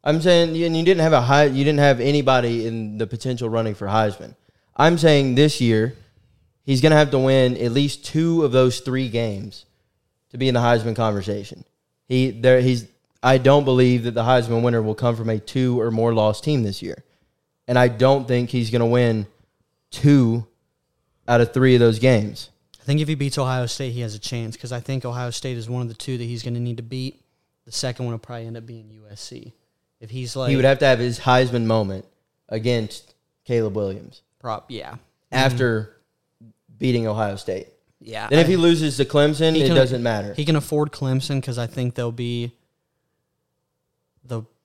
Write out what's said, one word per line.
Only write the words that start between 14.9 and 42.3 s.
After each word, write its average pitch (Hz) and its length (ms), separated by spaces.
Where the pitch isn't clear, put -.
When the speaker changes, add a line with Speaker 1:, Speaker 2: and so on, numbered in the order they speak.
Speaker 1:
come 120 200
from 113 140
a 110 80
two 123 420
or 113 120
more 113 220
loss 107 280
team 147 220
this 98 180
year. - 220
And 123 100
I 123 100
don't 127 400
think 123 220
he's 117 220
gonna 117 160
win 117 400
two 120 560
out 120 140
of 117 120
three 131 220
of 120 40
those 113 200
games. 110 500
Speaker 2:
I - 40
think 143 160
if 151 60
he 156 60
beats 139 240
Ohio 127 300
State, 131 240
he 120 100
has 107 140
a 101 40
chance, 117 380
'cause 120 140
I 123 80
think 131 260
Ohio 123 240
State 127 280
is 113 120
one 123 140
of 120 60
the 117 40
two 127 240
that 117 60
he's 117 180
gonna 120 180
need 120 180
to 117 60
beat. 131 380
The 113 60
second 123 340
one 117 80
will 113 60
probably 117 280
end 117 100
up 113 80
being 113 240
U 107 220
S 98 100
C. 123 320
If 113 100
he's, 123 260
like, 131 140
Speaker 1:
He 135 60
would 131 100
have 135 140
to 143 60
have 131 120
his 120 220
Heisman 123 460
moment 101 400
against 113 640
Caleb 110 300
Williams 101 480
Speaker 2:
Prop-, 113 320
yeah. 101 240
Speaker 1:
after 123 640
Speaker 2:
Mm-hmm. 117 80
Speaker 1:
beating 120 280
Ohio 104 280
State. 95 320
Speaker 2:
Yeah, 110 280
Speaker 1:
Then 143 120
if 165 80
Speaker 2:
I - 20
Speaker 1:
he 185 80
loses 160 400
to 139 80
Clemson, 151 500
Speaker 2:
he 160 60
Speaker 1:
it 135 60
Speaker 2:
can, - 80
Speaker 1:
doesn't 127 260
matter. 104 320
Speaker 2:
he 151 100
can 156 120
afford 147 360
Clemson 131 520
'cause 120 160
I 117 80
think 123 260
they'll 120 180
be 120 400